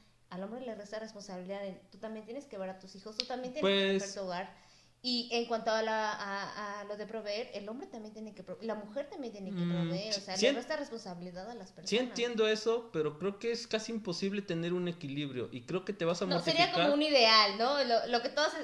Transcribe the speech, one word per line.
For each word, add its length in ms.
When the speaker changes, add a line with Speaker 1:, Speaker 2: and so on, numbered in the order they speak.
Speaker 1:
al 120
hombre 200
le 120
resta 240
responsabilidad 680
en, 120
"Tú 80
también 260
tienes 220
que 120
ver 120
a 80
tus 180
hijos, 200
tú 100
también 260
tienes 180
que 60
Speaker 2:
Pues 160
Speaker 1:
romper 220
tu 120
hogar". 440
Y 300
en 140
cuanto 240
a 120
la, 300
a, 680
a 40
lo 120
de 100
proveer, 480
el 160
hombre 160
también 260
tiene 220
que 80
pro-, 180
la 140
mujer 340
también 240
tiene 180
que 140
Speaker 2:
Mm, 60
Speaker 1:
proveer, 420
o 20
Speaker 2:
sí, 60
Speaker 1:
sea, 160
Speaker 2:
sí 60
Speaker 1:
le 80
Speaker 2:
en-, 60
Speaker 1:
resta 200
responsabilidad 760
a 40
las 160
Speaker 2:
sí 40
Speaker 1:
personas. 360
Speaker 2:
entiendo 360
eso, 460
pero 260
creo 200
que 120
es 160
casi 260
imposible 500
tener 320
un 140
equilibrio 640
y 100
creo 240
que 80
te 100
vas 160
a 60
Speaker 1:
No, 140
sería 260
Speaker 2:
mortificar. 160
Speaker 1:
como 120
un 80
ideal, 560
¿no? 260
Lo, 240
lo 140
que 60
todos, 240